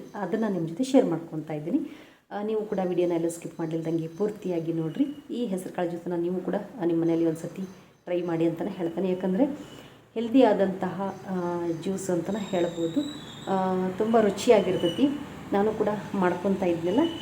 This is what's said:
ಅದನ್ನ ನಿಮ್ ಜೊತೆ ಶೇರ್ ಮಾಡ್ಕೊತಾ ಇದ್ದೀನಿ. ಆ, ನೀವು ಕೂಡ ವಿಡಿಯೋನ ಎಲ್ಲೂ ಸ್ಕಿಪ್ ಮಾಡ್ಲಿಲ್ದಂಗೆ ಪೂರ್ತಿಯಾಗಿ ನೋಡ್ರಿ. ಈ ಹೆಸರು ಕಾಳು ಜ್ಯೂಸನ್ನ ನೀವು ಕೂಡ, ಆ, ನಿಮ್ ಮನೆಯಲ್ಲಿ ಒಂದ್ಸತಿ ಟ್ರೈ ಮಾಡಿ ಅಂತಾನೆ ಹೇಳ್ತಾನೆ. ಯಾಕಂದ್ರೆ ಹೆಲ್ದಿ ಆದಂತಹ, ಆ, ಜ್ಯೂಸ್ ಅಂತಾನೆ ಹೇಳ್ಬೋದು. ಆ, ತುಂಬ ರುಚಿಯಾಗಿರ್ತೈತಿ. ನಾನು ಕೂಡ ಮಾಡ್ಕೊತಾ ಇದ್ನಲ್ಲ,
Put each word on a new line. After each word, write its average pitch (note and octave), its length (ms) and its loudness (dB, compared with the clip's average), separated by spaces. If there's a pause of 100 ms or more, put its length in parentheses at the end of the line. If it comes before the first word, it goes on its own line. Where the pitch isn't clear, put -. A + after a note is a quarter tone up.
(140)
ಅದನ್ನ G3+ 340 -2
ನಿಮ್ F3 200 0
ಜೊತೆ B3+ 160 -2
ಶೇರ್ B3+ 220 6
ಮಾಡ್ಕೊತಾ D#3+ 480 -4
ಇದ್ದೀನಿ. E3+ 260 -2 (500)
ಆ, G3+ 120 -6
ನೀವು A3 200 -2
ಕೂಡ G#3 220 -4
ವಿಡಿಯೋನ F3 280 2
ಎಲ್ಲೂ E3 160 2
ಸ್ಕಿಪ್ - 320 -8
ಮಾಡ್ಲಿಲ್ದಂಗೆ E3 480 -2
ಪೂರ್ತಿಯಾಗಿ F3 640 -4
ನೋಡ್ರಿ. D#3+ 320 0 (260)
ಈ A#3+ 140 -4
ಹೆಸರು F#3 320 -6
ಕಾಳು F3+ 120 -2
ಜ್ಯೂಸನ್ನ E3+ 340 -4
ನೀವು F3+ 180 -2
ಕೂಡ, F3+ 140 -2 (280)
ಆ, - 20 -2
ನಿಮ್ E3+ 160 2
ಮನೆಯಲ್ಲಿ E3 260 2
ಒಂದ್ಸತಿ E3 360 -4 (420)
ಟ್ರೈ F3 180 -2
ಮಾಡಿ E3 240 0
ಅಂತಾನೆ F3+ 240 -2
ಹೇಳ್ತಾನೆ. F#3 380 -2
ಯಾಕಂದ್ರೆ F#3 360 2 (680)
ಹೆಲ್ದಿ A#3 280 6
ಆದಂತಹ, F#3+ 720 2 (140)
ಆ, F#3+ 40 -4 (500)
ಜ್ಯೂಸ್ F#3+ 280 -2
ಅಂತಾನೆ F3+ 280 0
ಹೇಳ್ಬೋದು. E3+ 600 0 (480)
ಆ, F#3 400 2 (100)
ತುಂಬ A3+ 220 4
ರುಚಿಯಾಗಿರ್ತೈತಿ. G#3 880 4 (440)
ನಾನು G3+ 200 4
ಕೂಡ G#3 160 2 (260)
ಮಾಡ್ಕೊತಾ F#3 520 2
ಇದ್ನಲ್ಲ, F3 340 2 (220)